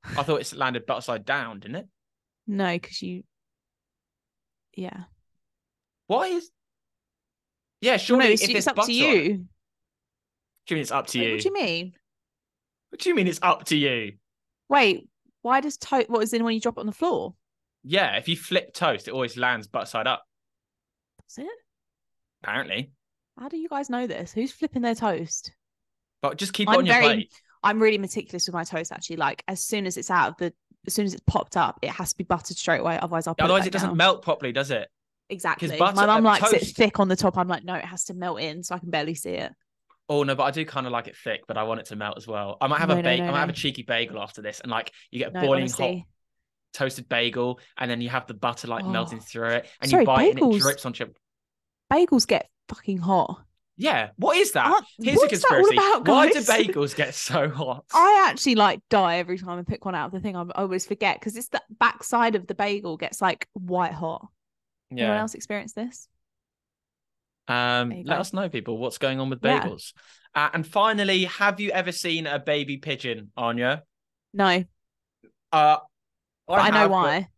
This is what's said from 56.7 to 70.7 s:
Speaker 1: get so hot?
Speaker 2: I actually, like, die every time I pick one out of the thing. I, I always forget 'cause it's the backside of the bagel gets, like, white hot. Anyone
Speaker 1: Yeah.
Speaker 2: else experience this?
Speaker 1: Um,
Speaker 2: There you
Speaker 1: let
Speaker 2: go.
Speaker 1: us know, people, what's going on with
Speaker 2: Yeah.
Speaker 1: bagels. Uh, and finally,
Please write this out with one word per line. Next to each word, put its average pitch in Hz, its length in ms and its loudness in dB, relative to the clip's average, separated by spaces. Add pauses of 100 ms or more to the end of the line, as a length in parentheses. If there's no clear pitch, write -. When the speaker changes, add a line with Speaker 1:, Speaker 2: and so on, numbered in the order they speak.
Speaker 1:
get 139 180 -2
so 147 360 0
hot? 135 420 -6
Speaker 2:
I 381 380 8
actually, 262 260 2
like, 208 320 4
die 180 300 4
every 180 200 -4
time 180 200 -8
I 175 40 -10
pick 196 220 -8
one 185 100 -4
out 151 120 -4
of 180 60 -10
the 190 80 -8
thing. 190 160 -6
I, 175 60 -6
I 175 200 -4
always 185 240 -2
forget 208 340 0
'cause 220 160 -8
it's 240 120 -10
the - 200 -4
backside 226 640 0
of 180 120 -2
the 190 80 -8
bagel 202 420 -4
gets, - 240 -8
like, 180 320 0
white 180 400 -2
hot. 160 340 -8 (640)
Anyone 127 220 0
Speaker 1:
Yeah. 214 80 0
Speaker 2:
else 220 140 -6
experience - 400 -10
this? 240 340 -12 (1400)
Speaker 1:
Um, 123 440 0
Speaker 2:
There 143 80 -8
you - 60 -12
Speaker 1:
let 156 120 -2
Speaker 2:
go. - 40 -2
Speaker 1:
us 190 120 -6
know, 190 160 -4
people, 135 300 -6
what's 120 200 -6
going 135 220 -2
on 135 100 -4
with 127 120 -8
Speaker 2:
Yeah. - 220 2
Speaker 1:
bagels. - 280 -10 (420)
Uh, 147 180 2
and 160 140 -4
finally, 202 580 2